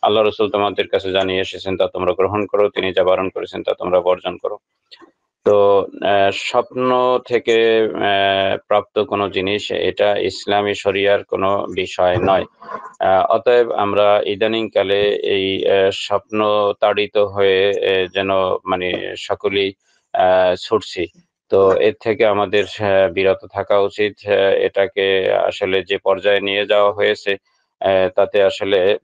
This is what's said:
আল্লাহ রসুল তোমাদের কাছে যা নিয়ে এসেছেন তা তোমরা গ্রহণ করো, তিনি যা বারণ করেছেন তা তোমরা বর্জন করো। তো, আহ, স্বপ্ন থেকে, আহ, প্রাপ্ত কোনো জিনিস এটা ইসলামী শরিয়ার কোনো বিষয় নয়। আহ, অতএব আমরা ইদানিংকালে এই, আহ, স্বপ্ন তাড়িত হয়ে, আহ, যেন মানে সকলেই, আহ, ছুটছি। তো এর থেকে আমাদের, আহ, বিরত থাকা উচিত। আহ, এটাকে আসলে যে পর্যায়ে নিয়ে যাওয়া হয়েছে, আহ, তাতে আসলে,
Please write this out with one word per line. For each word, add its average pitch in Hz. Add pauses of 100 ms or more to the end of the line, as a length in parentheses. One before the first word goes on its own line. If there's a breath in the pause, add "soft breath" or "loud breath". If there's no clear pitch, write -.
আল্লাহ 107
রসুল 104
তোমাদের 101
কাছে 95
যা 95
নিয়ে 95
এসেছেন 92
তা 92
তোমরা 90
গ্রহণ 95
করো, 101
তিনি 92
যা 92
বারণ 92
করেছেন 95
তা 101
তোমরা 92
বর্জন 90
করো। 101 (880 loud breath)
তো, 101
আহ, 98
স্বপ্ন 127
থেকে, 113
আহ, 98 (100)
প্রাপ্ত 104
কোনো 101
জিনিস 98
এটা 95
ইসলামী 101
শরিয়ার 101
কোনো 98
বিষয় 90
নয়। 92 (540 loud breath)
আহ, 95
অতএব 117
আমরা 101
ইদানিংকালে 104 (220)
এই, 95
আহ, 98
স্বপ্ন 104 (400)
তাড়িত 104
হয়ে, 98
আহ, 95
যেন 98 (360)
মানে 95
সকলেই, 98 (400)
আহ, 92
ছুটছি। 92 (420)
তো 95
এর 104
থেকে 113
আমাদের, 101 (140)
আহ, 95
বিরত 95
থাকা 101
উচিত। 101 (140)
আহ, 101 (220)
এটাকে 98
আসলে 95
যে 98
পর্যায়ে 98
নিয়ে 101
যাওয়া 104
হয়েছে, 101 (440)
আহ, 95
তাতে 98
আসলে, 98